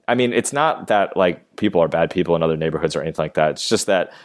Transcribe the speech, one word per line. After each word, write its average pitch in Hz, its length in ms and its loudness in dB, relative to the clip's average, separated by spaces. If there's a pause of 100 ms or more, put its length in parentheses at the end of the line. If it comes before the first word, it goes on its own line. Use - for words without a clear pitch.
I 120 60 2
mean, 123 180 2
it's 113 200 0
not 143 340 -2
that, 101 300 0
like, 90 400 0
people 90 260 2
are 80 60 2
bad 80 220 0
people 85 260 0
in 82 60 0
other 80 160 0
neighborhoods 78 380 -2
or 73 60 -2
anything 78 200 -6
like 76 120 -6
that. 78 180 2
It's - 140 -8
just 110 200 0
that, 92 260 0 (120)